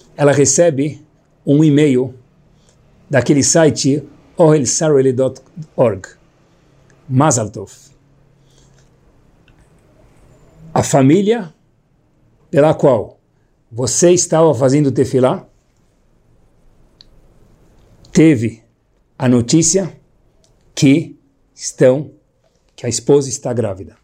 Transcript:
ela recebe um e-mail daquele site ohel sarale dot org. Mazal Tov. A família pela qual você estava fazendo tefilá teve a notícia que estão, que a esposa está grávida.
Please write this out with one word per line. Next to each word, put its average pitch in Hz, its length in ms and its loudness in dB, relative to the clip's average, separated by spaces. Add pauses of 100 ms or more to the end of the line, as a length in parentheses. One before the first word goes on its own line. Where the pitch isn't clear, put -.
(160)
ela 143 140 2
recebe 143 720 0 (400)
um 147 200 2
e-mail 139 500 2 (960)
daquele 135 340 0
site 143 600 0 (320)
ohel 160 300 2
sarale 135 460 0
dot 131 280 -4 (360)
org. 104 260 -2 (1080)
Mazal 127 420 -2
Tov. 98 220 -16 (3000)
A 143 120 -2
família 185 680 0 (1000)
pela 151 240 2
qual 117 460 -2 (500)
você 127 400 -2
estava 165 440 2
fazendo 139 360 0
tefilá 131 560 -2 (2750)
teve 123 500 2 (540)
a 131 120 -4
notícia 156 640 0 (840)
que - 420 0 (380)
estão, 151 560 -2 (640)
que - 120 -12
a - 20 -6
esposa 139 400 0
está 123 240 -10
grávida. 98 520 -8